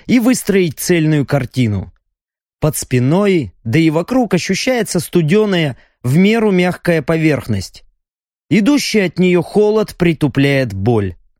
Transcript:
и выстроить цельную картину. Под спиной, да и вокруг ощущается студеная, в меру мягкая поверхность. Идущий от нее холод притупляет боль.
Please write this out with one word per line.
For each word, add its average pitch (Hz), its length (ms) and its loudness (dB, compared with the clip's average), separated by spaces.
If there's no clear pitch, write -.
и 247 120 2
выстроить 196 600 0
цельную 156 460 0
картину. 117 680 -2
Под 156 160 -2
спиной, 156 800 0
да 113 140 -2
и 160 140 2
вокруг 196 420 -2
ощущается 190 680 -2
студеная, 170 800 0
в 131 160 0
меру 214 340 2
мягкая 175 500 0
поверхность. 147 840 -2
Идущий 214 500 2
от 175 200 -2
нее 180 220 2
холод 208 540 0
притупляет 139 800 0
боль. 98 420 -2